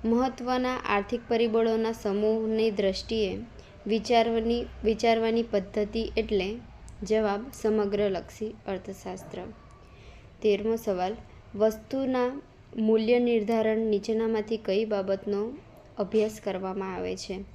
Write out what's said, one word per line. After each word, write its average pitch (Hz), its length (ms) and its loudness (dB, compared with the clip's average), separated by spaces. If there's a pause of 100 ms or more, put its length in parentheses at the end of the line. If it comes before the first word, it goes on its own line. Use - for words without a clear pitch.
મહત્વના 254 720 0
આર્થિક 208 520 -2
પરિબળોના 226 640 2
સમૂહની 220 760 0
દ્રષ્ટિએ 196 680 0 (480)
વિચારવાની, 226 800 2 (180)
વિચારવાની 226 580 2
પદ્ધતિ 214 760 -2
એટલે? 214 400 0 (460)
જવાબ, 208 380 2 (120)
સમગ્રલક્ષી 208 1000 0 (120)
અર્થશાસ્ત્ર. 190 760 -8 (1000)
તેરમો 214 340 2
સવાલ, 196 400 -2 (380)
વસ્તુના 254 880 0 (360)
મૂલ્ય 220 420 4
નિર્ધારણ 220 600 2
નીચેનામાંથી 220 800 0
કઈ 214 280 0
બાબતનો 202 680 -2 (460)
અભ્યાસ 214 460 0
કરવામાં 190 500 -4
આવે 185 220 -6
છે? 190 280 -8 (100)